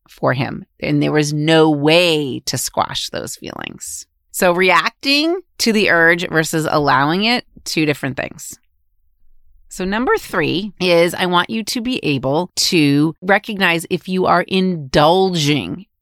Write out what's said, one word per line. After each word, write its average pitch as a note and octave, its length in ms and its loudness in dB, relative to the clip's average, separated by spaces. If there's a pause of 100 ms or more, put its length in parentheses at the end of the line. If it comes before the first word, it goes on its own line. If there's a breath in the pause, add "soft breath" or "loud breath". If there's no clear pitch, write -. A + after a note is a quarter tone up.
for - 260 -2
him. B2 300 -6 (160)
And D3 220 0
there D3 100 0
was D3+ 200 0
no D#3 380 4
way D3+ 680 2
to - 180 -6
squash - 520 -4
those - 260 -10
feelings. - 680 -14 (260)
So F3+ 200 2
reacting A#3 880 0 (180)
to A3+ 140 0
the G#3 180 2
urge E3+ 380 4
versus D#3+ 400 -2
allowing D3 560 2
it, A#3+ 220 -2 (180)
two D#3 220 -2
different C#3+ 300 -4
things. - 420 -12 (1080)
So - 160 -8
number A#3 340 -2
three F3 640 -4
is F3 340 4
I F#3 120 -2
want F3 240 0
you A3 120 -4
to A#3+ 180 -6
be B3 240 -4
able C#3+ 520 -2
to D3+ 640 2
recognize F#3+ 680 0
if F3+ 200 -6
you F#3 180 -2
are F3 160 2
indulging E3 1400 0 (160)